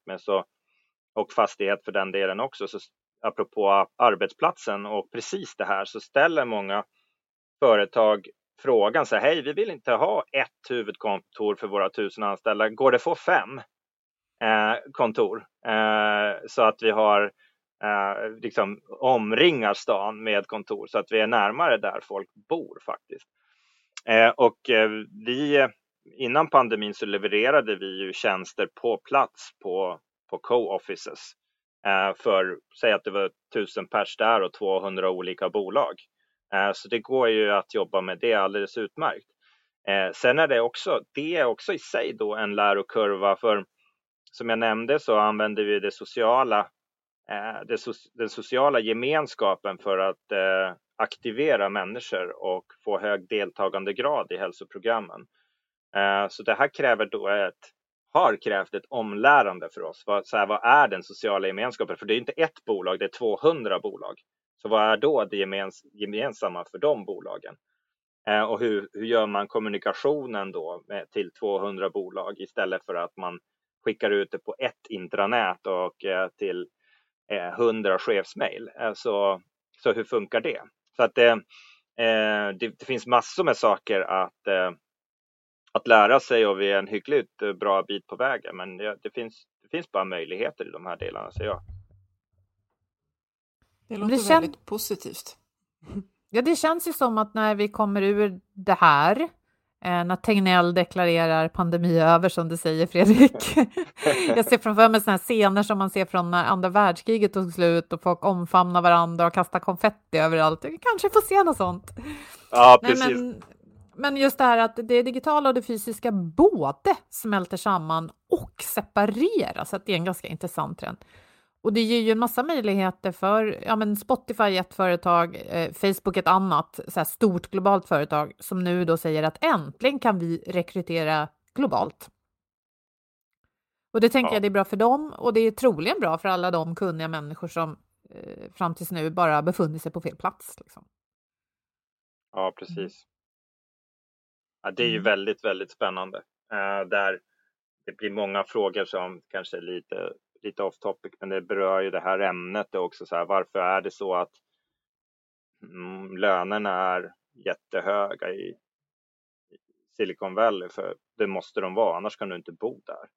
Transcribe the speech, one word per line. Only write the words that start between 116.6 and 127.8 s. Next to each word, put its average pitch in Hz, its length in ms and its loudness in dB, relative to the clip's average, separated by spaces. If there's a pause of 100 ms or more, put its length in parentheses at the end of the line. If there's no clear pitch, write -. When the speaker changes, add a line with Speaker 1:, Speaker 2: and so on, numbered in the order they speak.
Speaker 3:
smälter 196 480 -4
samman 165 540 0 (180)
och - 320 -4
separeras, 226 1080 0
så 202 60 -8
att 190 100 -8
det 208 60 -4
är 180 60 0
en 170 80 -2
ganska 185 220 -6
intressant 160 520 -8
trend. - 180 -10 (640)
Och 214 120 0
det 226 80 4
ger 226 200 2
ju 220 100 4
en 220 80 2
massa 240 240 0
möjligheter 196 680 0
för, 208 540 0
ja, 226 100 0
men 214 200 -2
Spotify 214 640 0
ett 180 160 -4
företag, 175 760 2
eh, 165 260 -4
Facebook 196 440 0
ett - 100 0
annat, 185 600 2
så - 120 -6
här 160 60 0
stort 185 460 0
globalt 190 360 2